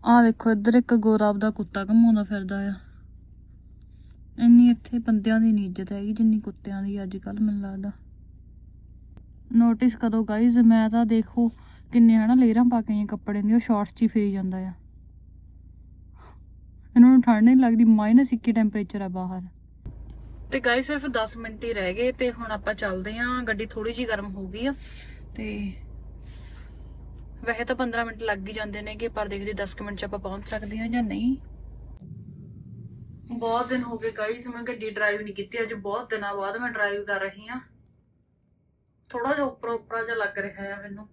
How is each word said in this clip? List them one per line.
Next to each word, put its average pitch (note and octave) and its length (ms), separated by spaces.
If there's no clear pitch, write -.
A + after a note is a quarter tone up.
ਆਹ A#3 180
ਦੇਖੋ, A3+ 280
ਇੱਧਰ A3 240
ਇੱਕ B3 200
ਗੋਰਾ G#3+ 340
ਆਪਦਾ G#3 220
ਕੁੱਤਾ G3 340
ਘੁਮਾਉਂਦਾ A3 400
ਫਿਰਦਾ G3 440
ਆ। G3 40
ਇੰਨੀ A#3+ 320
ਇੱਥੇ A#3+ 280
ਬੰਦਿਆਂ A3 420
ਦੀ A3+ 120
ਨਹੀਂ G3+ 140
ਇੱਜ਼ਤ F#3+ 260
ਹੈਗੀ G3+ 200
ਜਿੰਨੀ A3 280
ਕੁੱਤਿਆਂ G3 420
ਦੀ G3+ 200
ਅੱਜ F#3+ 140
ਕੱਲ੍ਹ, G3 240
ਮੈਨੂੰ G#3 220
ਲੱਗਦਾ। G3 300
ਨੋਟਿਸ A#3 440
ਕਰੋ A3+ 280
ਗਾਇਜ਼, A#3 340
ਮੈਂ A3+ 320
ਤਾਂ A#3 160
ਦੇਖੋ A3+ 460
ਕਿੰਨੇ, A3+ 240
ਹਨਾ, A3 180
ਲੇਅਰਾਂ A#3+ 300
ਪਾ A#3+ 180
ਕੇ A3 100
ਆਈਆਂ G#3 140
ਕੱਪੜੇ G#3 360
ਦੀਆਂ, G#3+ 120
ਉਹ A#3+ 60
ਸ਼ਾਰਟਸ G#3 340
'ਚ - 80
ਹੀ A3 60
ਫਿਰੀ G#3 240
ਜਾਂਦਾ F#3 260
ਆ। F#3+ 140
ਇਹਨਾਂ B3 140
ਨੂੰ C4 120
ਠੰਡ A3 220
ਨਹੀਂ B3+ 120
ਲੱਗਦੀ, A#3 280
ਮਾਈਨਸ A3 480
ਇੱਕੀ A#3 200
ਟੈਂਪਰੇਚਰ G#3 480
ਆ G3 80
ਬਾਹਰ। F#3 340
ਤੇ C4+ 80
ਗਾਇਜ਼, B3+ 260
ਸਿਰਫ D4 200
ਦਸ A3+ 300
ਮਿੰਟ A3+ 280
ਹੀ A#3 80
ਰਹਿ F#3+ 220
ਗਏ B3 180
ਤੇ B3 200
ਹੁਣ A#3 180
ਆਪਾਂ G#3 240
ਚੱਲਦੇ G3 440
ਆਂ। B3 240
ਗੱਡੀ A3 240
ਥੋੜ੍ਹੀ A3 260
ਜਿਹੀ A#3 160
ਗਰਮ G3+ 260
ਹੋ F#3+ 120
ਗਈ G#3+ 200
ਆ C#4 80
ਤੇ G#3 360
ਵੈਸੇ A#3 200
ਤਾਂ A#3+ 120
ਪੰਦਰਾਂ A#3 300
ਮਿੰਟ A3 160
ਲੱਗ G3+ 260
ਹੀ A3 40
ਜਾਂਦੇ G#3 300
ਨੇਗੇ, G#3+ 260
ਪਰ G#3+ 200
ਦੇਖਦੇ G3 240
ਦਸ G3+ 220
ਕੁ G#3 100
ਮਿੰਟ G3+ 140
'ਚ G#3 60
ਆਪਾਂ G3+ 140
ਪਹੁੰਚ G3 300
ਸਕਦੇ A3 300
ਹਾਂ A3+ 100
ਜਾਂ A#3+ 140
ਨਹੀਂ। A3 340
ਬਹੁਤ A#3 300
ਦਿਨ B3+ 140
ਹੋ A#3 160
ਗਏ A3 120
ਗਾਇਜ਼, A3+ 380
ਮੈਂ A#3 140
ਗੱਡੀ A3 280
ਡਰਾਈਵ G#3 300
ਨਹੀਂ G#3 140
ਕੀਤੀ। G#3+ 280
ਅੱਜ A3 120
ਬਹੁਤ G#3 360
ਦਿਨਾਂ G3+ 240
ਬਾਅਦ G3+ 220
ਮੈਂ A#3+ 140
ਡਰਾਈਵ G3+ 340
ਕਰ G3+ 160
ਰਹੀ G3 280
ਹਾਂ। B3 120
ਥੋੜ੍ਹਾ A#3+ 240
ਜਿਹਾ C#4+ 120
ਉੱਪਰਾ A#3 260
ਉੱਪਰਾ A3+ 320
ਜਿਹਾ A#3 120
ਲੱਗ G3+ 220
ਰਿਹਾ G3 360
ਆ G3+ 60
ਮੈਨੂੰ। G3+ 320